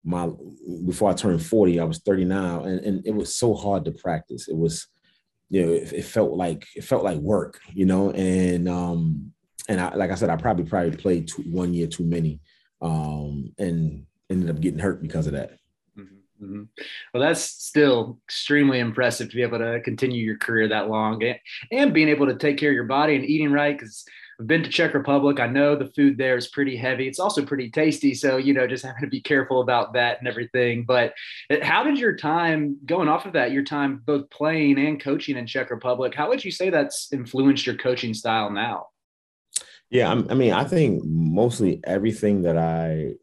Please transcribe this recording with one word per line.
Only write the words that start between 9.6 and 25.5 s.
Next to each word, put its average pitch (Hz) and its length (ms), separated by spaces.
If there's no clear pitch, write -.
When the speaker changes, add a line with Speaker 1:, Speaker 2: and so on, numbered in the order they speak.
Speaker 1:
and 95 120
I, 90 140
like 92 160
I 95 60
said, 92 140
I 82 60
probably, 87 280
probably 85 320
played 85 320
two, - 140
one 87 300
year 85 140
too 82 160
many, 82 380
um, 76 760
and 80 480
ended 90 220
up 78 100
getting 80 200
hurt 95 200
because 78 280
of 69 60
that. - 240
Speaker 2:
Mm-hmm. 98 480
Mm-hmm. 104 180
Well, 123 80
that's 165 200
still 127 840
extremely 139 540
impressive 117 480
to 110 80
be 123 60
able 117 160
to 117 260
continue 120 400
your 110 140
career 113 300
that 107 200
long 110 340
and, 123 160
and 247 240
being 156 140
able 143 180
to 127 80
take 143 220
care 147 140
of 139 40
your 135 100
body 143 300
and 135 100
eating 151 280
right. 147 260
'Cause 110 260
I've 113 60
been 160 160
to 135 80
Czech 160 240
Republic. 139 440
I 123 80
know 143 300